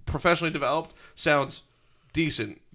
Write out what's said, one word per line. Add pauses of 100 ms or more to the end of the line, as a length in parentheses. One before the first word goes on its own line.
professionally
developed (220)
sounds (500)
decent, (140)